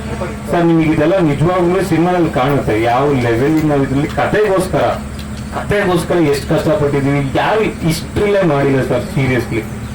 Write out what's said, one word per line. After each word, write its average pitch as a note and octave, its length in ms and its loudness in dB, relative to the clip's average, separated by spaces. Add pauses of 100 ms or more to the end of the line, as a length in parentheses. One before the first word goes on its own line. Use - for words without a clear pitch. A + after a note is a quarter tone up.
(520)
ಸರ್, E3+ 140 2
ನಿಮಗೆ D#3+ 260 2
ಇದೆಲ್ಲ D#3 280 2
ನಿಜವಾಗ್ಲೂ F3 640 2
ಸಿನಿಮಾದಲ್ಲಿ E3+ 460 2
ಕಾಣುತ್ತೆ, B2+ 520 0
ಯಾವ C#3+ 320 2
ಲೆವೆಲ್ C3+ 520 2
ನಾವು C#3+ 180 2
ಇದ್ರಲ್ಲಿ C#3 240 0
ಕತೆಗೋಸ್ಕರ, F#3+ 760 0 (720)
ಕತೆಗೋಸ್ಕರ F3+ 600 0
ಎಷ್ಟು D3+ 400 2
ಕಷ್ಟಪಟ್ಟಿದ್ದೀವಿ, C#3+ 800 0
ಯಾರು D3+ 260 0
ಹಿಸ್ಟ್ರಿಲೇ G3 840 0
ಮಾಡಿಲ್ಲ C#3 440 2
ಸರ್. A#2+ 300 -4
seriously, B2 420 -2 (360)